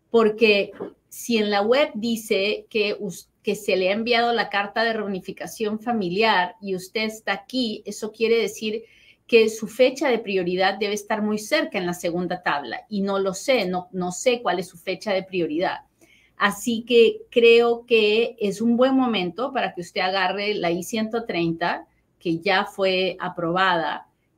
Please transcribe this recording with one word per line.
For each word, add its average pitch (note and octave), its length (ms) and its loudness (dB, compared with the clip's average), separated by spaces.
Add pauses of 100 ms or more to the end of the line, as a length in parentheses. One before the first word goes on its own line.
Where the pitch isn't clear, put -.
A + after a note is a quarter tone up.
(100)
porque G#3+ 640 4 (360)
si - 300 -2
en G#3 120 2
la G3+ 120 2
web C4+ 320 4
dice G#3+ 760 -2
que G#3 320 -2
us-, F#3+ 300 -10 (120)
que G3+ 120 -2
se G3+ 220 -2
le F#3 120 0
ha F#3+ 40 2
enviado A#3 420 0
la G#3 160 -2
carta G#3 340 -2
de A#3 80 0
reunificación G#3 880 -6
familiar G3+ 800 0
y G3 140 -6
usted G#3+ 300 -6
está G#3+ 280 -6
aquí, A3+ 540 -4
eso G#3+ 260 -10
quiere A3+ 240 0
decir G#3+ 480 -4 (420)
que A3+ 220 6
su G#3+ 200 -6
fecha C4 420 2
de A#3 80 2
prioridad F#3+ 600 0
debe G#3 140 -2
estar G#3 300 -4
muy G#3+ 160 0
cerca D#4 400 -2
en F3+ 80 -2
la F3 80 -2
segunda F3 480 -4
tabla C#3+ 480 -4
y G#3 100 -4
no G3 180 0
lo F#3+ 140 0
sé, A#3 320 0
no, F3+ 260 -4
no F3+ 220 -4
sé A#3+ 300 0
cuál F3+ 160 0
es F3+ 100 -8
su - 80 -20
fecha F#3+ 380 -6
de F#3+ 80 0
prioridad. E3+ 640 -4 (500)
Así A3 460 0
que A3+ 480 6
creo A#3 560 6
que A3 540 2
es G3 200 -2
un A#3 160 2
buen C4 200 4
momento A3+ 560 -2
para G3+ 200 -2
que - 100 -10
usted F3+ 180 -6
agarre F#3+ 540 0
la F3 180 0
I F3+ 100 -2
ciento A3 420 -4
treinta, E3+ 600 -2 (320)
que E3 220 -4
ya F#3+ 240 2
fue F#3+ 560 0
aprobada, F3 880 -2 (300)